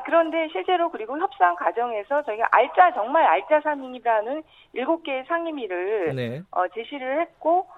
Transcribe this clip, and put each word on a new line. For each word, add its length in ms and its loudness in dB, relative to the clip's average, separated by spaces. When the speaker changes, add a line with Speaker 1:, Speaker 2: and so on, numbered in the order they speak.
Speaker 1:
그런데 480 0
실제로 380 0
그리고 280 -8
협상 380 2
과정에서 680 -2
저희가 300 -4
알짜, 420 6
정말 320 2
알짜 360 4
상임위라는 800 -2
일곱 280 -2
개의 240 -6
상임위를, 880 -4
Speaker 2:
네. 280 -6
Speaker 1:
어, 160 -2
제시를 520 -6
했고 580 -2